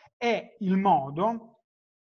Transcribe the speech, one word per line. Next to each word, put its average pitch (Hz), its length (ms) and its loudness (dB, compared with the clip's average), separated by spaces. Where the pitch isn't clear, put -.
è 233 440 -4
il 190 160 0
modo 190 800 0